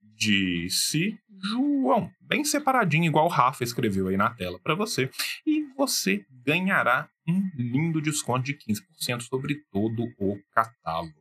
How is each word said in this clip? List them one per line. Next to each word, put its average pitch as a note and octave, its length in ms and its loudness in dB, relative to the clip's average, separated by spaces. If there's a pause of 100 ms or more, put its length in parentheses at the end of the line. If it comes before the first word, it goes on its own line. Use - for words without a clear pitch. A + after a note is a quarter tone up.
Disse G#2+ 1160 0 (240)
João, B3+ 680 0 (100)
bem C4+ 240 0
separadinho, B3 600 2
igual D#3 180 4
o E3+ 60 2
Rafa C3 340 2
escreveu G#2+ 440 -2
aí F#2+ 100 0
na G#2 100 4
tela F2+ 340 -8
pra D#3+ 120 0
você, G3 340 -2 (380)
e D#4 180 0 (100)
você A#3+ 520 -2 (180)
ganhará D3+ 640 2 (180)
um F#3+ 300 0
lindo D3 460 0
desconto C3 420 -2
de C#3 80 -6
quinze G#3 340 -4
por - 160 -14
cento B2 220 -4
sobre C#3+ 380 -4 (100)
todo A2+ 320 -2 (140)
o G2+ 200 -2 (160)
catálogo. E2 680 -2